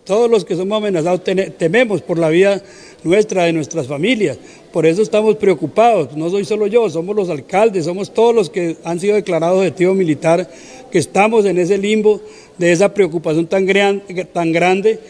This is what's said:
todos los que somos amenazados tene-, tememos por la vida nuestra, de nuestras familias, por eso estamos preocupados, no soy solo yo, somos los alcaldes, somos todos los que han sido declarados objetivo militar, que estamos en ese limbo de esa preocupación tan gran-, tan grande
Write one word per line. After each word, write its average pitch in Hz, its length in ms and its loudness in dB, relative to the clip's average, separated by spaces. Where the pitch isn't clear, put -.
todos 226 240 0
los 214 160 2
que 180 120 -4
somos 196 220 -4
amenazados 180 440 -2
tene-, 190 280 -2
tememos 196 520 0
por 170 160 -4
la 160 120 2
vida 190 300 2
nuestra, 185 400 0
de 170 80 2
nuestras 156 340 -4
familias, 160 520 -2
por 160 140 0
eso 170 160 2
estamos 214 340 2
preocupados, 180 800 0
no 160 140 -4
soy 202 140 -2
solo 208 220 -2
yo, 220 240 2
somos 170 240 -6
los 190 160 -2
alcaldes, 185 540 0
somos 185 280 -6
todos 233 220 2
los 202 160 0
que 170 340 -4
han 170 160 -6
sido 202 140 0
declarados 180 440 0
objetivo 180 360 0
militar, 170 540 0
que 185 80 0
estamos 208 480 2
en 180 120 0
ese 180 200 0
limbo 208 420 0
de 175 120 2
esa 196 220 2
preocupación 165 540 0
tan 190 200 0
gran-, 196 360 2
tan 165 200 -2
grande 190 580 0